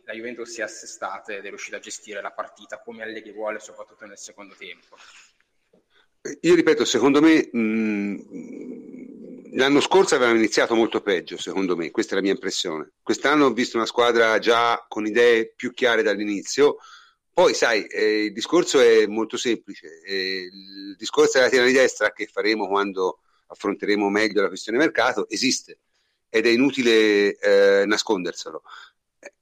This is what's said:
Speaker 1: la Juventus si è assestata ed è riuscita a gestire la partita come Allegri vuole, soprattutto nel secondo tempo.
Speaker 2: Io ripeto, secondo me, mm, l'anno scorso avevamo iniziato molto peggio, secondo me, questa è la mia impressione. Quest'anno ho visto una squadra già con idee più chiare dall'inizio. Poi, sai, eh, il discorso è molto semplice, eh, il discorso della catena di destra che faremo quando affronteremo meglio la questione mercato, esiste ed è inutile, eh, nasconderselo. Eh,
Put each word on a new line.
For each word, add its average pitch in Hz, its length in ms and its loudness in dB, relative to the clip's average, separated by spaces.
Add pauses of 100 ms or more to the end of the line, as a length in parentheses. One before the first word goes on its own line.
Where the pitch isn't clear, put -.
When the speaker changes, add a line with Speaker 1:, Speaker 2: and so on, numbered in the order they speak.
Speaker 1:
la 110 80 -14
Juventus 113 380 -12
si 113 100 -12
è 107 40 -4
assestata 101 720 -12
ed 98 100 -12
è 101 40 -16
riuscita 101 280 -14
a 98 40 -14
gestire 101 400 -14
la 101 120 -12
partita - 480 -14
come 113 220 -16
Allegri 110 300 -14
vuole, 107 260 -8
soprattutto - 480 -20
nel 101 120 -20
secondo 98 380 -20
tempo. - 400 -20 (1400)
Speaker 2:
Io 170 140 4
ripeto, 156 300 4
secondo 139 360 2
me, 160 340 4
mm, - 2000 -6
l'anno 139 240 4
scorso 185 340 4
avevamo 120 220 4
iniziato 113 380 2
molto 113 260 2
peggio, 87 380 -2
secondo 90 380 -2
me, 82 140 -6
questa - 220 -4
è 98 40 -2
la 95 60 0
mia 98 100 0
impressione. 85 600 -6 (100)
Quest'anno 143 440 2
ho 131 60 2
visto 123 240 -4
una 113 100 0
squadra 117 520 2
già 117 500 2
con 110 180 -6
idee 113 480 4
più 120 180 -10
chiare 117 300 0
dall'inizio. 104 760 0 (540)
Poi, 160 220 2
sai, 113 320 0
eh, 107 380 0
il 104 80 -6
discorso 151 480 0
è 113 260 8
molto 107 300 -4
semplice, 82 680 -8
eh, 95 460 -6
il 98 460 -18
discorso 147 420 0
della 127 120 4
catena 123 160 4
di 131 60 4
destra 123 400 2
che 104 140 -10
faremo 104 400 -4
quando 95 540 -2 (260)
affronteremo 101 640 -2
meglio 104 320 0
la 92 60 0
questione 107 300 -8
mercato, 113 520 -2
esiste - 480 -6 (500)
ed 110 180 0
è 117 40 4
inutile, 113 880 2
eh, 101 480 4
nasconderselo. 87 760 -6 (580)
Eh, - 220 -20